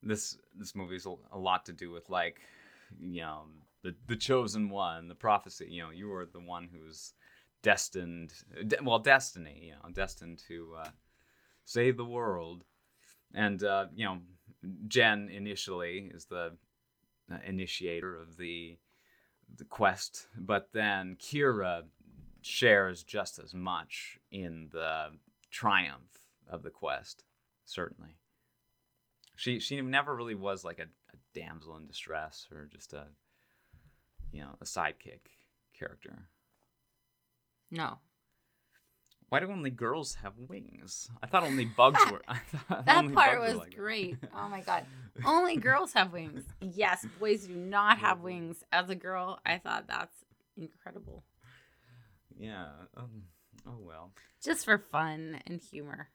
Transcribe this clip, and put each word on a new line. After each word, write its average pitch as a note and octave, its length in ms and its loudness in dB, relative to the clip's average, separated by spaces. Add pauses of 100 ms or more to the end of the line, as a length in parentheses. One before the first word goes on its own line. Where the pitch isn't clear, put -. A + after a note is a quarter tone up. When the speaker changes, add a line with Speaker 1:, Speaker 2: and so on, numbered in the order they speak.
Speaker 1:
this, G#2+ 360 -4 (200)
this G2 180 -14
movie's F2+ 300 -8
a, F2+ 100 -8 (160)
a G2+ 60 -12
lot F#2 280 0
to F#2 80 -14
do E2+ 180 -12
with, E2+ 180 -16
like, F2 320 -2 (580)
you F2 220 -8
know, D#2 220 -10 (400)
the, F2+ 120 -8 (120)
the A#2 80 -4
chosen A2 540 2
one, E2+ 380 -4
the F2 80 -14
prophecy. G2+ 540 0
You E2+ 140 -8
know, E2 80 -10
you F#2 160 -12
were F#2 180 -6
the E2+ 140 -20
one F2 320 -12
who's D#2+ 420 -18 (480)
destined, E2+ 720 2 (340)
de-, - 140 4
well, A#2 180 4
destiny, F2 680 4
you D#2+ 60 -18
know, E2 200 -20
destined E2+ 540 -6
to, E2 320 -14
uh, D#2+ 100 -10 (760)
save A#2+ 320 2
the A#2+ 80 -6
world. F#2 580 -4 (720)
And, G2+ 300 4
uh, G2 300 4
you G#2+ 120 -4
know, F#2 140 -4 (680)
Jen G#2+ 420 6
initially F#2+ 840 -6
is E2+ 120 -18
the, E2+ 280 -6 (760)
uh, F2 140 -10
initiator F2+ 680 -4
of E2 220 -18
the, E2+ 400 -10 (800)
the - 80 -16
quest, - 640 0 (100)
but G2 360 0
then G2 460 0
Kira G#2 640 0 (580)
shares G2 640 6
just - 360 -6
as - 140 -18
much F2+ 680 -6 (120)
in E2+ 420 -10
the D#2+ 340 -4 (440)
triumph F2+ 680 0 (300)
of E2 140 -10
the D#2+ 60 -10
quest, - 540 -6 (420)
certainly. E2 520 -10 (1200)
She, B2 220 -2
she C#3 220 -6
never C#3 340 0
really A#2 200 -4
was, F#2+ 300 -2
like, E2+ 140 -10
a, E2+ 40 -6
a - 340 -20 (160)
damsel D#2+ 440 -14
in D#2 100 -18
distress D#2 640 -8
or D2+ 200 -16
just - 220 -20
a, D2 140 -12 (1200)
you D2+ 100 -10
know, C#2+ 200 -16
a - 40 -14
sidekick - 560 -4 (560)
character. - 500 -12 (1400)
Speaker 2:
No. E3 260 -6 (1300)
Speaker 1:
Why - 100 2
do F#3 120 -4
only D#3 200 -4
girls B2 500 -4
have G2+ 160 -10
wings? - 720 -16 (140)
I - 40 -10
thought F3+ 160 4
only C3+ 220 0
bugs A#2+ 340 10 (120)
were, G2+ 120 -6
<laughs> - 40 -20
I A#2+ 100 -4
thought - 480 -6
Speaker 2:
That D4+ 200 12
Speaker 1:
only C#4+ 100 0
Speaker 2:
part C4 240 10
Speaker 1:
bugs - 0 -
were A#3 80 0
Speaker 2:
was A3+ 100 0
Speaker 1:
like - 140 -8
that. - 60 -16
Speaker 2:
great. G3+ 480 -4
Speaker 1:
<laughs> - 100 -14
Speaker 2:
Oh G3+ 140 -6
my G3 120 -8
God. F3+ 240 0 (400)
Only E4+ 320 6
girls C4 360 2
have F#3+ 200 6
wings. D#3 300 -8 (180)
Yes, F#3 440 0 (140)
boys G#3 280 2
do F3+ 80 -10
not G3+ 440 6
have F#3+ 200 2
Speaker 1:
Yeah. F3 60 -16
Speaker 2:
wings. E3+ 460 -8
As F3+ 180 2
a F#3+ 60 -2
girl, F#3 500 -6
I E3+ 120 0
thought - 300 -6
that's - 280 -8 (420)
incredible. - 640 -16 (1120)
Speaker 1:
Yeah. G2 300 -12 (280)
Um, A2+ 280 -14 (440)
oh A#2+ 120 -14
well. E2+ 320 -16 (320)
Speaker 2:
Just D#4+ 220 -2
for G#3+ 120 4
fun D#3+ 680 -2
and F3 120 -8
humor. D3 560 -14